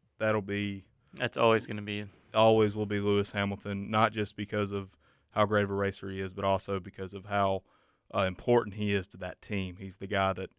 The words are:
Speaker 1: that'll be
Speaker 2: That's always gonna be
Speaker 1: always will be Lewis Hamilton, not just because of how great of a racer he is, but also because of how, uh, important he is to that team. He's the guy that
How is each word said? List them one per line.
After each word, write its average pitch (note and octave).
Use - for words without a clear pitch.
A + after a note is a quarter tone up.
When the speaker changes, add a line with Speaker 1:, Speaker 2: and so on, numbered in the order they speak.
Speaker 1:
that'll G#2+
be G2+
Speaker 2:
That's -
always A2+
gonna G#2+
be G#2
Speaker 1:
always A2
will G#2+
be G#2
Lewis G2+
Hamilton, G2+
not A2
just G#2+
because G#2
of G2
how G#2+
great G#2
of G2
a G2
racer G2
he F#2+
is, F#2+
but G2
also G2
because F#2+
of G2
how, G2
uh, G2+
important G#2
he G#2
is F#2+
to -
that F#2
team. F#2+
He's G2
the G2+
guy G2
that F#2